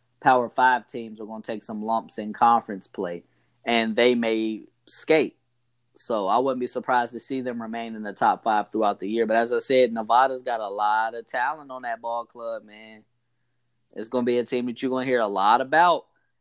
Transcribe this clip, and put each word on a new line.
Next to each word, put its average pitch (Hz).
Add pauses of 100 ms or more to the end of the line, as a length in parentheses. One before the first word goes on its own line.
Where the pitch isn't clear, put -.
(200)
Power 127
Five 127
teams 113
are -
gonna 110
take 110
some 107
lumps 110
in 107
conference 113
play, 87 (400)
and 113
they 120
may 113 (200)
skate. - (580)
So 104
I 104
wouldn't 127
be 123
surprised 120
to 113
see 135
them 120
remain 113
in 107
the 101
top 101
five 107
throughout 104
the 95
year. 113
But 110
as 117
I 120
said, 127
Nevada's 123
got 120
a 104
lot 107
of 117
talent 139
on 127
that 117
ball 117
club, 113
man. 107 (920)
It's 110
gonna 123
be 120
a 117
team 123
that 117
you're 131
gonna 127
hear 127
a 110
lot 104
about, 156 (340)